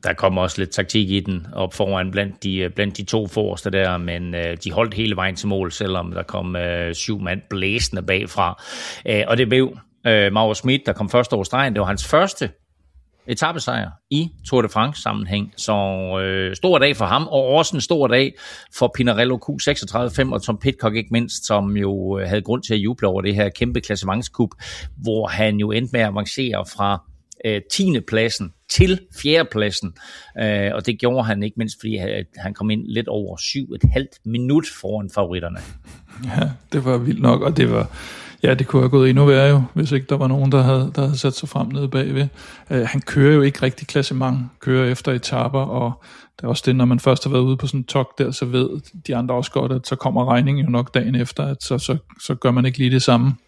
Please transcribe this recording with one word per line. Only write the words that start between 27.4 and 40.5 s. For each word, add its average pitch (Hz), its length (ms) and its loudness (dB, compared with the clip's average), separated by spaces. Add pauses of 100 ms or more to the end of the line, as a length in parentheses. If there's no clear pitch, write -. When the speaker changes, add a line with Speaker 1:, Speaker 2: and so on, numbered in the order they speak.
Speaker 1:
øh, 107 160 0 (120)
tiende 180 280 2
pladsen 110 520 -2 (180)
til 185 300 4 (220)
fjerde 156 300 2
pladsen. 104 400 -2 (480)
Øh, 104 340 0
og 107 120 -6
det 113 120 -2
gjorde 120 260 0
han 104 180 0
ikke 104 160 -4
mindst, 110 220 -4
fordi 110 160 -6
han, 101 280 -4 (120)
han 101 180 -8
kom 107 160 -4
ind 107 160 -2
lidt 110 220 -4
over 95 280 -6
syv - 380 -6
et - 180 4
halvt 135 320 -2
minut 123 400 0 (160)
foran 101 340 -6
favoritterne. 87 440 -2 (640)
Speaker 2:
Ja, 139 260 -2 (220)
det 139 120 -2
var 127 140 0
vildt 123 240 -2
nok, 127 200 4
og 139 140 0
det 123 140 4
var, 110 200 -2 (520)
ja, 135 120 4
det 131 120 -2
kunne 131 160 4
have 127 80 4
gået 131 200 6
endnu 135 140 6
værre 139 240 8
jo, 143 140 6 (120)
hvis 151 180 0
ikke 131 160 0
der 139 80 0
var 135 120 0
nogen, 135 240 2